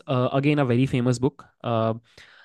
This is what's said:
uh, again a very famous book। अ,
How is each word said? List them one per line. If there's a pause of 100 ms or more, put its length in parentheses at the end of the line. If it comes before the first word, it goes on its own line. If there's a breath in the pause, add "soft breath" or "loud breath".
uh,
again
a
very
famous
book। (200)
अ, (520 loud breath)